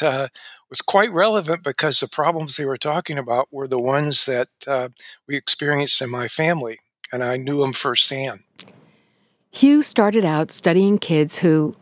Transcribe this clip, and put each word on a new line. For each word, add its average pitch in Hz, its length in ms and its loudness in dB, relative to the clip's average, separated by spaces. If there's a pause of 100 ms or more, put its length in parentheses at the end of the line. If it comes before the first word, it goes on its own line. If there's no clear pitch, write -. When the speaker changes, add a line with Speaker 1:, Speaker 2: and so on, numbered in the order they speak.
Speaker 1:
uh, 135 280 -2 (420)
was - 100 -4
quite 208 320 2
relevant 175 500 0
because 143 380 -2
the 131 80 -6
problems 156 480 -2
they 151 80 -4
were 135 140 -4
talking 156 400 -4
about 123 320 -2
were 135 180 -10
the 127 140 -2
ones 139 420 0
that, 127 240 -2 (180)
uh, 127 220 -2 (400)
we 143 80 -6
experienced 143 640 0
in 131 80 -6
my 120 200 -6
family, 156 500 -2 (340)
and 123 100 -4
I 123 140 -2
knew 139 260 -2
'em 135 120 0
firsthand. 131 720 -2 (1080)
Speaker 2:
Hugh 294 320 6
started 208 420 4
out 156 260 0
studying 190 460 4
kids 156 440 0
who, 156 420 2